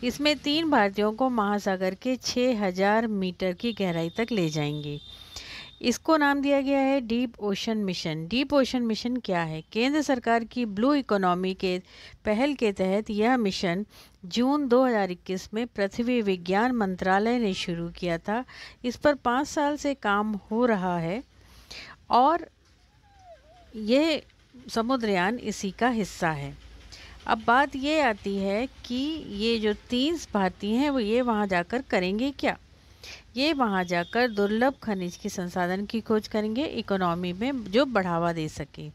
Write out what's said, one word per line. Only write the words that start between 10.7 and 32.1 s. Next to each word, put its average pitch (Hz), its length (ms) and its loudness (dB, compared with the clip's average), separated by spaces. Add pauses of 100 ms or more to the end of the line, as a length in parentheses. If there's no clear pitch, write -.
इकोनॉमी 190 600 0
के 185 280 -2 (420)
पहल 247 300 0
के 226 180 0
तहत 190 380 0
यह 220 260 2
मिशन 196 500 0 (380)
जून 262 440 0
दो 247 160 6
हज़ार 214 260 2
इक्कीस 185 440 -8
में 233 120 -2
पृथ्वी 233 560 0
विज्ञान 196 500 0
मंत्रालय 202 680 2
ने 208 160 0
शुरू 170 360 -6
किया 175 280 -4
था। 220 260 -4 (400)
इस 247 120 -4
पर 294 180 4
पाँच 262 320 0
साल 294 300 0
से 277 180 -2
काम 208 440 0 (120)
हो 233 160 2
रहा 185 320 0
है 175 240 -4 (880)
और 311 380 4 (1300)
ये 262 460 4 (480)
समुद्रयान 220 680 2
इसी - 320 -4
का 233 180 2
हिस्सा 202 420 0
है। 143 280 -6 (680)
अब 226 200 0
बात 277 300 4
ये 294 240 0
आती 208 360 0
है 196 300 0
कि 269 640 -6
ये 220 300 0
जो 214 160 0
तीन 269 440 -2 (160)
भारतीय 202 420 0
हैं, 285 140 2
वो 269 80 0
ये 226 240 2
वहाँ 214 240 0
जाकर 175 360 -2
करेंगे 208 480 0